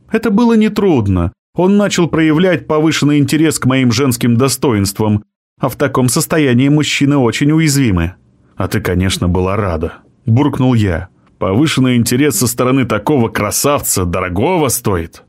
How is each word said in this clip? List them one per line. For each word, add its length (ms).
Это 200
было 260
нетрудно. 760
Он 220
начал 300
проявлять 580
повышенный 540
интерес 400
к 80
моим 240
женским 460
достоинствам. 840
А 100
в 60
таком 340
состоянии 600
мужчины 480
очень 340
уязвимы. 640
"А 100
ты, 140
конечно, 460
была 280
рада", — 440
буркнул 480
я. 360
"Повышенный 580
интерес 400
со 100
стороны 400
такого 420
красавца 800
дорогого 640
стоит". 600